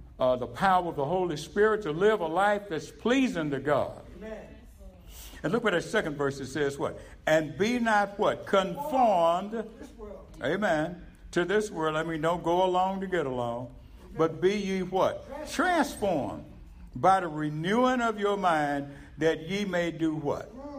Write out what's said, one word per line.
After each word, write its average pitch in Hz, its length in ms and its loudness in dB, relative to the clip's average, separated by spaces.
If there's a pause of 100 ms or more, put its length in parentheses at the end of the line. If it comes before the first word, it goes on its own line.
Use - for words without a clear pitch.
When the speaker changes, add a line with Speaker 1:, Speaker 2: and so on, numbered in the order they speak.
(200)
Speaker 1:
uh, 127 160 4
the 120 100 -4
power 175 440 2
of 139 60 -6
the 143 100 0
Holy 175 320 0
Spirit 208 460 2
to 151 80 -4
live 196 280 4
a 165 80 -2
life 202 420 2
that's 151 220 -6
pleasing 220 580 0
to 135 100 -2
God. 131 400 0 (180)
Speaker 2:
Amen. 214 280 -14 (960)
Speaker 1:
And 156 100 -2
look 233 120 2
what 202 100 2
that 156 120 2
second 165 320 0
verse, 139 220 0
it 131 80 -8
says 147 300 -2
what? 139 220 -4 (260)
"And 156 320 2
be 240 220 2
not" 208 400 2
what? 160 260 0
"Conformed," 196 1160 2 (800)
amen, 175 600 0 (280)
"to 175 140 2
this 208 260 0
world." 160 240 0
I 156 80 0
mean, 165 180 -4
don't 165 220 0
go 175 200 4
along 185 380 2
to 196 60 -6
get 175 180 0
along, 123 480 -4 (420)
but 156 240 0
be 185 140 4
ye 190 300 -2
what? 185 680 -2
"Transformed 196 960 0 (500)
by 185 260 4
the 175 60 -4
renewing 170 720 0
of 226 180 0
your 202 160 2
mind, 147 560 0 (280)
that 160 280 0
ye 202 160 -2
may 175 280 -2
do" 156 220 0
what? 143 380 -4 (280)